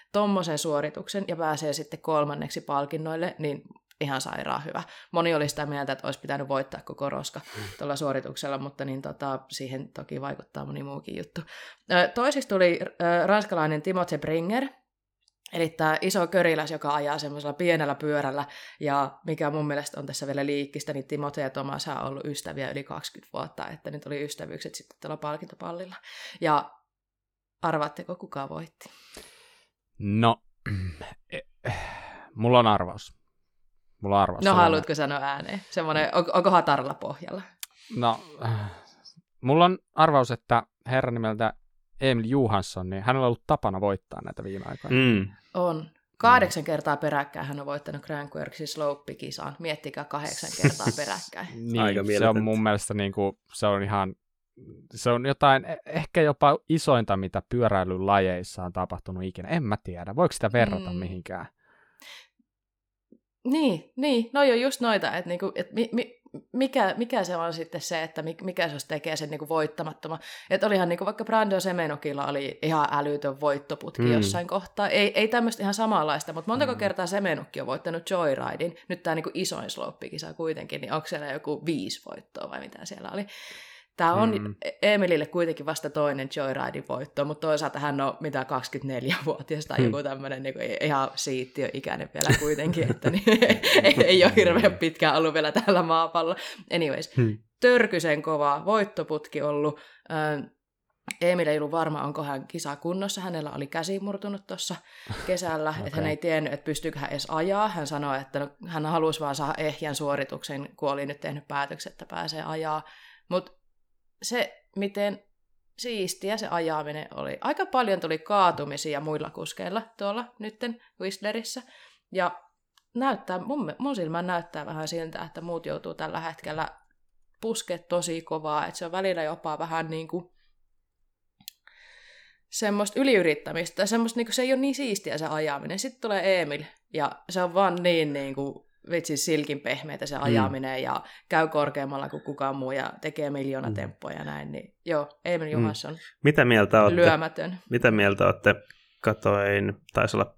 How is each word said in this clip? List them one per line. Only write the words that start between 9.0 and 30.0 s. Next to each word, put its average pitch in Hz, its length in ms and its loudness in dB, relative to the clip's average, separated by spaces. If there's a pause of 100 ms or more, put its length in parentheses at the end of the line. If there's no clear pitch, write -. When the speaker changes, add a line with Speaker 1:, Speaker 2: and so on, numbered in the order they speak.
Speaker 1:
tota, 139 380 -6 (120)
siihen 135 420 -8
toki 135 280 -10
vaikuttaa 135 440 -10
moni 139 180 -10
muukin - 340 -12
juttu. 85 240 -10 (500)
Ö, 180 160 6
toiseksi 269 420 0
tuli, 180 340 4
ö, 170 440 2
ranskalainen 170 540 2
Timothée 175 380 -2
Bringer, 175 480 -2 (840)
eli 165 160 0
tää 156 320 2
iso 185 260 2
köriläs, 165 440 4
joka 147 220 -2
ajaa 147 240 0
semmoisella 147 360 -6
pienellä 156 420 2
pyörällä, 143 500 -2 (340)
ja 139 460 0
mikä 156 240 -2
mun 147 180 -2
mielestä 143 320 -4
on 139 60 -10
tässä 139 220 -8
vielä 139 180 -2
liikkistä, 143 480 -4
niin 135 120 -6
Timothée 147 360 -6
ja 135 80 -2
Thomas 139 380 -6
on 135 160 -6
ollut 135 220 -8
ystäviä 147 460 -8
yli 139 120 -8
kaksikymmentä - 500 -14
vuotta, - 340 -10
että - 240 -12
nyt 151 140 -12
oli 143 180 -8
ystävyykset - 520 -12
sitten - 260 -18
tuolla 151 160 -10
palkintopallilla. 180 800 -10 (460)
Ja 151 300 2 (880)
arvaatteko, 160 540 -2
kuka - 340 -10
voitti? - 400 -14 (1120)
Speaker 2:
No, 110 420 4 (480)